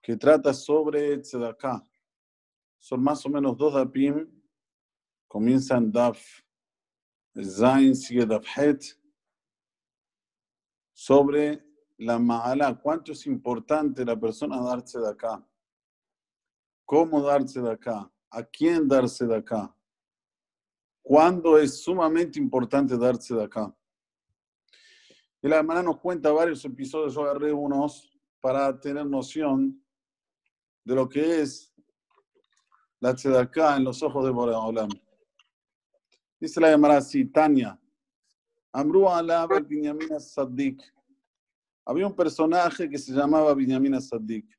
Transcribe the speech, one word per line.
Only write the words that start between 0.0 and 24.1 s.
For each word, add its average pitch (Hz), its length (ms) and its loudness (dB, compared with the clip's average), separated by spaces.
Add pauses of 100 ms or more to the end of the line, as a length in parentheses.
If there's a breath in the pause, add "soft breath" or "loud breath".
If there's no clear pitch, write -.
que 117 140 -4
trata 139 380 4
sobre 147 640 -2
Tzedaká. 120 680 -8 (920)
Son 127 240 -6
más 147 240 0
o - 20 -6
menos 139 280 -2
dos 143 180 0
dapim. 139 520 -2 (1000)
Comienzan 120 640 0
daf 117 260 0 (1200)
Zain, 123 580 4
sigue 120 320 0
daf 107 180 -2 (120)
Het. 143 420 -2 (1900)
Sobre 143 680 2 (360)
la 117 200 -2
Ma'alá, 120 640 0
cuánto 156 320 -4
es - 140 -14
importante 131 760 -4
la 117 140 -2
persona 120 440 -6
dar 123 200 -6
Tzedaká. 113 640 -8 (1400)
Cómo 156 360 2
dar 143 220 2
Tzedaká. 117 680 -8 (200)
A 117 140 -12
quién 160 440 0
dar 131 180 4
Tzedaká. 113 680 -4 (1300)
Cuándo 165 560 6
es 139 240 0
sumamente 165 560 -2
importante 131 580 0
dar 120 220 0
Tzedaká. 107 560 -6 (1700 soft breath)